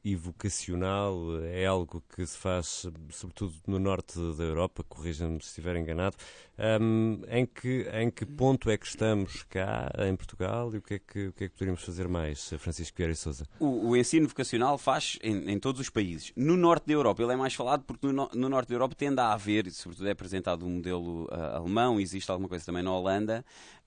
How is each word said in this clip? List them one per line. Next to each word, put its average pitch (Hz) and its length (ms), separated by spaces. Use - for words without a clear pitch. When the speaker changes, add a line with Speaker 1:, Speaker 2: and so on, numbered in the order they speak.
Speaker 1:
e 101 140
vocacional. 92 1000
É 90 220
algo 90 360
que 90 120
se - 120
faz, 90 480
eh, 90 40
sobretudo 87 440
no 98 120
norte 95 400
da 82 80
Europa, 82 440
corrija-me 80 540
se - 60
estiver 85 280
enganado. 82 400
Ahm, 110 720
em 120 160
que, 123 480
em 113 180
que - 140
ponto 135 460
é 107 80
que - 80
estamos 107 580
cá, 104 460
em 95 80
Portugal, 110 600
e 110 40
o 98 40
que - 120
é 101 40
que, - 280
o 92 60
que - 120
é 95 40
que - 60
poderíamos 95 280
fazer 90 260
mais, 80 440
eh, 78 60
Francisco 82 380
Vieira 82 160
e 80 40
Sousa? 71 300
Speaker 2:
O, 123 300
o 120 80
ensino 147 320
vocacional 131 500
faz 139 440
em, 98 280
em 101 80
todos 135 220
os 131 100
países. 90 460
No 151 200
norte 170 300
da 151 60
Europa 117 300
ele 117 100
é 127 40
mais 131 180
falado 131 300
porque 127 220
no 139 60
no, 135 220
no 127 140
norte 131 200
da 120 60
Europa 127 200
tende 139 260
a 117 120
haver, 104 340
e 90 40
sobretudo 87 380
é 101 40
apresentado 90 520
um 90 60
modelo, 87 600
ah, 82 260
alemão, 107 420
existe 95 320
alguma 92 180
coisa 87 160
também 87 180
na 92 100
Holanda, 101 520